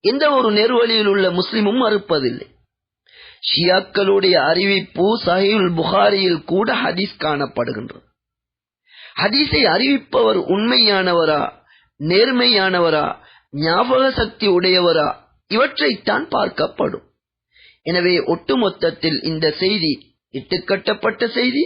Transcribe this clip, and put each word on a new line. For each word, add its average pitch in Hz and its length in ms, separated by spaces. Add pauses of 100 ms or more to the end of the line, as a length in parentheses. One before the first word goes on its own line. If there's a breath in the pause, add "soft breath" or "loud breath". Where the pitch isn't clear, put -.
எந்த 262 280
ஒரு 254 200
நேர்வழியில் 226 600
உள்ள 196 200
முஸ்லிமும் 208 480
மறுப்பதில்லை. 170 680 (960 loud breath)
ஷியாக்களுடைய 190 920 (100)
அறிவிப்பு 180 600 (140)
சஹீஹுல் 185 560
புகாரியில் 185 720
கூட 196 300
ஹதீஸ் 170 440
காணப்படுகின்றது. 120 840 (1080 loud breath)
ஹதீஸை 208 520
அறிவிப்பவர் 214 800
உண்மையானவரா, 190 920 (580 soft breath)
நேர்மையானவரா, 190 1040 (480 soft breath)
ஞாபக 214 580
சக்தி 220 380
உடையவரா, 175 580 (440)
இவற்றைத்தான் 254 800
பார்க்கப்படும். - 760 (800 soft breath)
எனவே 175 320 (100)
ஒட்டுமொத்தத்தில் 170 960
இந்த 160 220 (100)
செய்தி 185 380 (400)
இட்டுக்கட்டப்பட்ட 208 960
செய்தி. 254 360